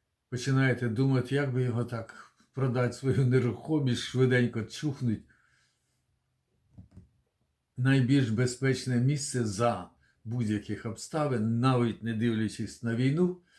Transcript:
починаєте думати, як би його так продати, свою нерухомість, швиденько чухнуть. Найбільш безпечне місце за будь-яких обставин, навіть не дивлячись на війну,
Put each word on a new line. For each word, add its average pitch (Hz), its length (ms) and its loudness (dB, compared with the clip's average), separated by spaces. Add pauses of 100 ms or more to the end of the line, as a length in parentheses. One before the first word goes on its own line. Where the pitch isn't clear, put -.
(280)
починаєте 127 600 0
думати, 131 460 0
як 135 200 0
би 127 80 0
його 120 220 -2
так - 500 -10 (180)
продати, 123 400 0
свою 135 340 2
нерухомість, 123 760 2
швиденько 123 600 2
чухнуть. 123 600 -4 (2500)
Найбільш 127 540 4
безпечне 127 640 0
місце 127 480 0
за 104 460 -2 (340)
будь-яких 107 640 -4
обставин, 117 720 -2
навіть 123 420 2
не 113 120 -4
дивлячись 110 680 -2
на 117 120 -2
війну, 156 460 0 (180)